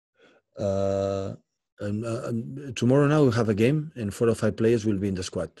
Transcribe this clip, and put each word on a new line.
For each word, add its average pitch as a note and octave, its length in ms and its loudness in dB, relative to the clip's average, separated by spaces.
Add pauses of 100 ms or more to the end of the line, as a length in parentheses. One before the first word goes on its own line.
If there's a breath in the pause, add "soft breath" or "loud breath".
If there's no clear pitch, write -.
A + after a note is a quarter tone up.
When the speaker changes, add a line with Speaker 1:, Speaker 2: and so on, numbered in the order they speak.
(580 soft breath)
Speaker 1:
night? A2 60 -4
Speaker 2:
Uh, G2 1200 -4
um, G#2 200 -4
uh, A#2 240 -6
um, C3+ 460 -8
tomorrow C3+ 320 4
night D3+ 140 4
we C3 120 4
have A2 160 0
a A2 60 2
game, D3 420 2
and G#2 160 -6
four A#2 160 2
or A2+ 60 4
five A2 220 -2
players A2 300 2
will G#2 120 0
be G2+ 100 -2
in F#2+ 60 -2
the F#2 80 -6
squad. E2+ 280 -6 (100)